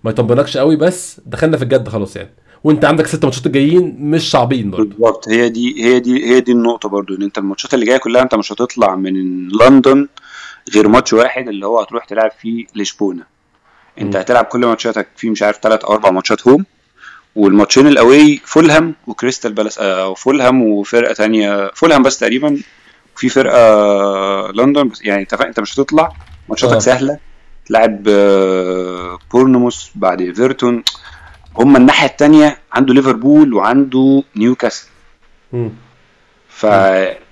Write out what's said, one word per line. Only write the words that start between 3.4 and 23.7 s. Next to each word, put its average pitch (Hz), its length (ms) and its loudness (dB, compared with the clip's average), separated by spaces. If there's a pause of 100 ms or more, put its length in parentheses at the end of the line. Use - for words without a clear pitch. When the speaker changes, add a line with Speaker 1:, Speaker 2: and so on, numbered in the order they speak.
Speaker 1:
الجايين 147 520 0
مش 156 320 -4
صعبين 120 400 -2
برضو. 107 140 -2
Speaker 2:
بالظبط، 107 440 -2
هي 117 200 2
دي، 113 360 -6
هي 123 160 2
دي، 127 240 -2
هي 123 160 4
دي 123 120 -2
النقطه 117 360 -2
برضو، 98 260 -6
ان 98 80 -8
انت 101 160 -8
الماتشات 98 360 -6
اللي 117 120 0
جايه 127 100 2
كلها 123 260 0
انت 127 120 -2
مش 104 180 -4
هتطلع 104 440 -2
من 92 520 -6
لندن 131 600 4 (680)
غير 104 140 4
ماتش 123 240 2
واحد، 123 360 0
اللي 101 180 -10
هو 113 140 0
هتروح 104 240 -8
تلعب 110 260 -2
فيه 113 440 -12
لشبونه. 95 480 -8 (760)
انت 101 160 -6
Speaker 1:
مم. 92 40 -2
Speaker 2:
هتلعب 117 240 2
كل 123 160 -6
ماتشاتك 113 560 -2
فيه، 117 140 -8
مش 107 120 -4
عارف، 104 140 0
تلات 110 280 -2
او 104 80 -2
اربع 107 180 2
ماتشات 95 380 -2
هوم، 151 160 4 (720)
والماتشين 104 500 4
الاواي 143 580 4
فولهام 160 500 2 (120)
وكريستال 120 460 -6
بالاس، 107 260 -6
آه، 95 260 -4
او 95 100 -6
فولهام 127 480 2
وفرقه 110 520 0
تانية، 104 600 -2
فولهام 156 280 2
بس 131 160 0
تقريبًا، 135 400 -2 (580)
في 127 120 -4
فرقه 101 1200 2